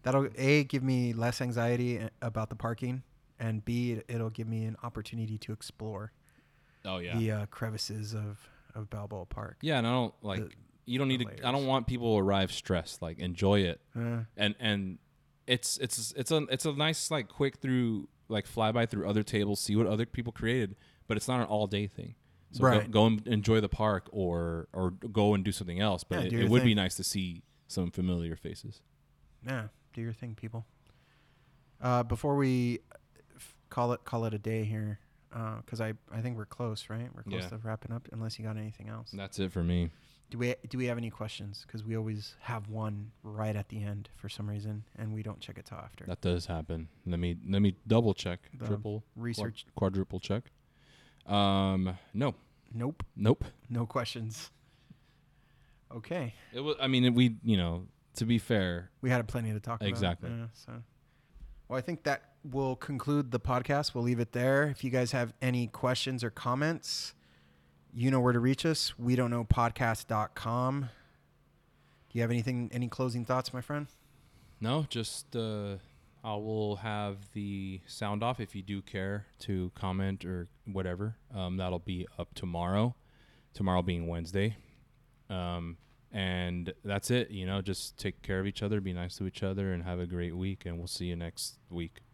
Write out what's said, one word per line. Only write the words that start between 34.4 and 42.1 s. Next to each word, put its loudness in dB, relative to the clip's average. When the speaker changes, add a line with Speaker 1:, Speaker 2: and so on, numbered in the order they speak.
Speaker 1:
here, -4
uh, -6
'cause -8
I, -2
I -4
think -4
we're -6
close, -6
right? -6
We're -16
close -4
Speaker 2:
Yeah. -6
Speaker 1:
to -10
wrapping -8
up, -8
unless -6
you -8
got -4
anything -10
else. -12
Speaker 2:
That's -8
it 0
for 0
me. 4
Speaker 1:
Do -8
we, 0
do -4
we 0
have 0
any -4
questions? -10
'Cause -10
we -4
always -4